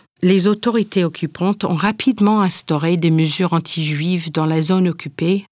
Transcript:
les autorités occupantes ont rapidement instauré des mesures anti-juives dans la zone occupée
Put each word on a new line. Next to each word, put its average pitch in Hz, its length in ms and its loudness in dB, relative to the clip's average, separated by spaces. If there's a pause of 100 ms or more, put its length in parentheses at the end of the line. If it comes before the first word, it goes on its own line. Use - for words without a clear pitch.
(200)
les 185 280 4
autorités 214 560 0
occupantes 175 600 -4
ont 180 120 -2
rapidement 214 640 2
instauré 170 560 0
des 165 140 2
mesures 160 420 0
anti-juives 165 800 -2
dans 156 140 0
la 160 160 0
zone 185 260 2
occupée 170 640 -4